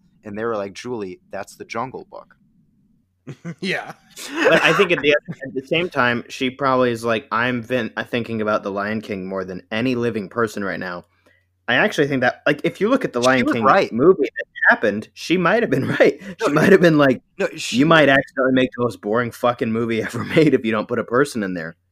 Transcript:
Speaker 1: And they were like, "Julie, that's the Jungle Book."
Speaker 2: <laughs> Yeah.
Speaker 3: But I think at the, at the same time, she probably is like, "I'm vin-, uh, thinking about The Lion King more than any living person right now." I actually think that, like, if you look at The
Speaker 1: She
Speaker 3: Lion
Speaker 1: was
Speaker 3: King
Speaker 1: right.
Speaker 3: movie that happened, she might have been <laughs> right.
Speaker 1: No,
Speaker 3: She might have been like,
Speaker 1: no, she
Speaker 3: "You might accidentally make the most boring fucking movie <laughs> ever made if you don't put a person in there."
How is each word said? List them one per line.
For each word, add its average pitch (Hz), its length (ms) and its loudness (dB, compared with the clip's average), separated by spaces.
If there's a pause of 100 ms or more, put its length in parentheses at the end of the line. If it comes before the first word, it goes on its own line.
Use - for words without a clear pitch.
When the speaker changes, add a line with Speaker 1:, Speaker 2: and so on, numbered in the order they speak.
(240)
Speaker 1:
And 104 140 -12
they 110 80 -4
were 117 100 -2
like, 101 180 -6
"Julie, 104 460 -10 (100)
that's 98 280 -12
the - 80 -16
Jungle 117 440 -10
Book." - 280 -20 (920)
Speaker 2:
<laughs> 151 340 -14
Yeah. 147 320 -6 (540)
Speaker 3:
But 160 160 4
I 156 100 4
think 185 180 2
at 151 100 0
the, 143 100 4
at 143 420 -4
the 135 140 -8
same 170 220 -2
time, 120 400 0
she 131 200 -4
probably 127 420 0
is 113 140 -6
like, 113 260 -2
"I'm 120 300 -2
vin-, 113 360 -4
uh, 107 60 -4
thinking 113 380 -4
about 104 220 0
The 101 80 -6
Lion 101 300 -4
King 95 260 -8
more 95 180 -6
than 90 260 -10
any 120 240 -2
living 113 340 -4
person 107 340 -4
right 92 160 -6
now." 90 260 -10 (600)
I 120 80 0
actually 160 320 2
think 135 140 -2
that, 123 260 0
like, 147 180 0
if - 160 -6
you 208 80 2
look 262 160 0
at - 80 -8
The 120 80 -2
Speaker 1:
She - 0 -
Speaker 3:
Lion 131 240 4
Speaker 1:
was 302 100 0
Speaker 3:
King 113 80 0
Speaker 1:
right. 147 280 4
Speaker 3:
movie 143 320 4 (140)
that - 80 -10 (240)
happened, 107 440 0
she - 240 -2
might 185 260 2
have 208 80 -2
been 135 160 0
<laughs> - 120 0
right. - 220 4 (180)
Speaker 1:
No, - 80 0
Speaker 3:
She - 60 0
might 160 200 4
have 156 80 8
been 165 180 6
like, 139 220 4 (180)
Speaker 1:
no, 185 80 -2 (100)
she - 220 -2
Speaker 3:
"You 143 80 4
might 160 220 6
accidentally 131 440 0
make 131 240 0
the 123 60 -2
most 107 180 -4
boring 113 300 -2
fucking 120 400 -2
movie 113 320 -2
<laughs> - 0 -
ever 104 220 -6
made 147 300 4
if 123 100 0
you 113 60 0
don't 110 180 -2
put 120 100 -4
a 107 60 -2
person 123 380 0
in 95 120 -4
there." 82 220 -10 (140)